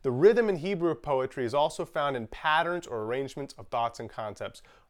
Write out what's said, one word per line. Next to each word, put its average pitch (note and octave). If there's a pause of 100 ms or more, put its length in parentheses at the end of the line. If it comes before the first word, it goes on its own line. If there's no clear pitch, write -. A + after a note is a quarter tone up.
The C3+
rhythm G#3
in F#3
Hebrew E3+
poetry C3
is A2
also D#3+
found C#3
in A#2
patterns E3
or A2
arrangements C3
of G2
thoughts A#2
and A#2
concepts G#2 (300)